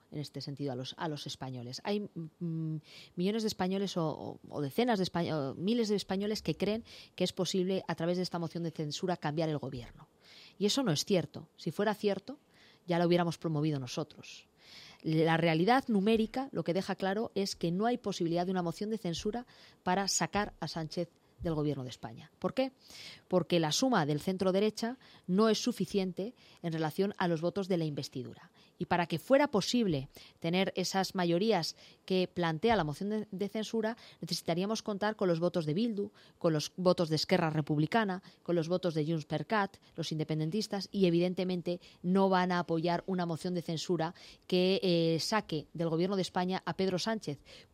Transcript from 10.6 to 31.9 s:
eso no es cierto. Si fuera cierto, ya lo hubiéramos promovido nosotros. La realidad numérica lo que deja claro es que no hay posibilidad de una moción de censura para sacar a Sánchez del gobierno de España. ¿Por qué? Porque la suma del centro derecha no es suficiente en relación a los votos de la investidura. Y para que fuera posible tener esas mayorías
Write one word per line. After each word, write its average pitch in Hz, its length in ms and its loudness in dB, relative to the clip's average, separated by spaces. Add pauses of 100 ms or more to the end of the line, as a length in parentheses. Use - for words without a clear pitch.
eso 262 180 2
no 196 80 4
es 139 120 0
cierto. 156 520 -2
Si - 160 -6
fuera 208 240 0
cierto, 202 420 -2 (480)
ya 170 140 2
lo 175 80 4
hubiéramos 175 280 4
promovido 151 440 0
nosotros. - 680 -10 (560)
La 160 340 4
realidad 170 520 4
numérica 220 640 2
lo 165 100 -2
que 170 120 0
deja 190 200 -2
claro 196 400 -2
es 196 220 -2
que 170 160 -2
no 196 140 0
hay 247 120 0
posibilidad 175 480 0
de 190 60 0
una 185 100 0
moción 175 280 -4
de 220 80 -2
censura 208 500 -4 (340)
para 190 240 2
sacar 202 540 0
a 160 80 -6
Sánchez 165 400 -6 (320)
del 170 140 -2
gobierno 147 300 0
de 127 40 -8
España. - 500 -14
¿Por 180 140 -2
qué? 262 180 0 (560)
Porque 175 340 2
la 156 120 0
suma 240 320 4
del 147 160 0
centro 190 320 0
derecha 214 460 0 (280)
no 202 220 4
es 214 80 4
suficiente 190 800 -2 (260)
en 170 100 -4
relación 160 460 0
a 185 120 0
los 165 120 0
votos 175 260 -2
de 180 120 0
la 165 80 0
investidura. 135 640 -8 (280)
Y 175 80 -6
para 175 200 2
que 165 120 -2
fuera 277 320 4
posible 190 580 2 (300)
tener 185 360 0
esas 185 400 0
mayorías 175 640 2 (300)